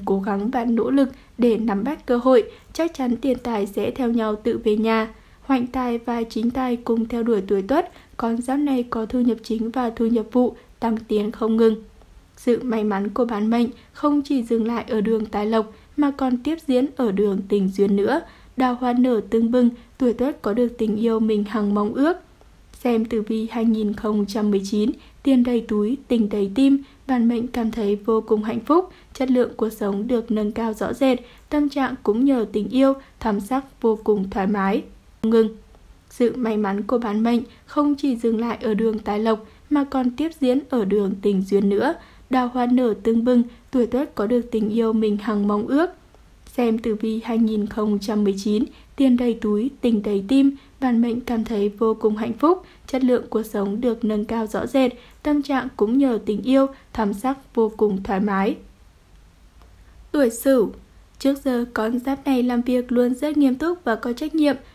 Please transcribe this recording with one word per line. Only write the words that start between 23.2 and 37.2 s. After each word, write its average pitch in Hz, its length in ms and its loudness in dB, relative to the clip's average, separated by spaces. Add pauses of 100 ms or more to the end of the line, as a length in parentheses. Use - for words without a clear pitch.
vi 220 280 -4
hai 233 140 -2
nghìn 214 280 2
không 208 340 -2
trăm 208 240 -2
mười 202 140 2
chín, 214 280 0 (300)
tiền 262 200 4
đầy 240 260 0
túi, 214 280 0 (120)
tình 226 200 2
đầy 202 260 -2
tim, 277 280 4 (240)
bản 240 220 2
mệnh 240 180 0
cảm 233 240 -4
thấy 208 260 -2
vô 220 240 0
cùng 220 220 0
hạnh 226 180 -4
phúc, 339 280 2 (260)
chất 262 160 -2
lượng 247 260 2
cuộc 220 140 -2
sống 202 380 -4
được 233 220 -2
nâng 214 220 -2
cao 226 200 -4
rõ 226 200 -4
rệt, 254 260 2 (300)
tâm 294 200 0
trạng 262 340 -2
cũng 220 220 2
nhờ 254 280 2
tình 202 160 -2
yêu, 269 240 4 (280)
thắm 202 200 0
sắc 262 240 -4 (160)
vô 220 240 2
cùng 196 260 0
thoải 196 160 -2
mái. 202 360 0 (400)
Ngừng. 226 260 4 (600)
Sự 240 260 0
may 233 200 -2
mắn 202 260 -2
của 233 160 -2
bản 220 240 -2